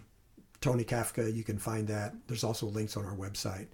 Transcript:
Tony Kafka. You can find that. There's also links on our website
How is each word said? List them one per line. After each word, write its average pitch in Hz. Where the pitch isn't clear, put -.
Tony 123
Kafka. 113
You 113
can 104
find 110
that. 104
There's 117
also 113
links 107
on 101
our 98
website 98